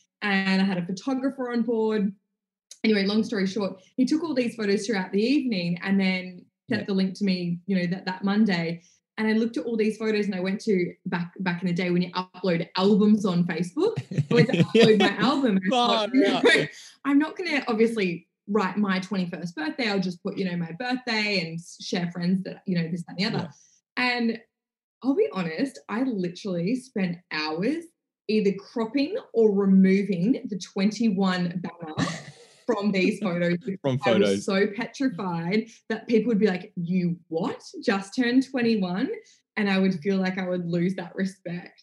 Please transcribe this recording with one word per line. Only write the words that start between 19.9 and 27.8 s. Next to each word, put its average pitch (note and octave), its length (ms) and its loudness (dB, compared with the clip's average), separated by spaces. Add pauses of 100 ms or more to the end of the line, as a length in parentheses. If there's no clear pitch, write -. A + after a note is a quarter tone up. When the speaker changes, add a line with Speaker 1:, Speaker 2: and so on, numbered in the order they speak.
Speaker 1:
just F3+ 240 -4
put, - 160 -6
you F#3+ 60 0
know, F3 120 -2
my E3 140 -6
birthday G#3+ 680 -2
and E3 180 -8
s-, - 220 -18
share F3 300 -4
friends F3+ 340 0
that, - 200 -14
you F#3 160 -2
know, D#3+ 80 -4
this, E3+ 140 -6
that, - 120 -14
and E3+ 40 -10
the G3+ 180 -2
other." - 120 -6 (480)
Speaker 2:
Yeah. B3 200 0
Speaker 1:
And A3+ 220 -2 (640)
I'll C4+ 120 2
be G4+ 180 2
honest, F#3 460 -4 (100)
I G#3+ 140 -2
literally F#3 720 -4
spent F#3 420 -4 (140)
hours E3 540 -4 (420)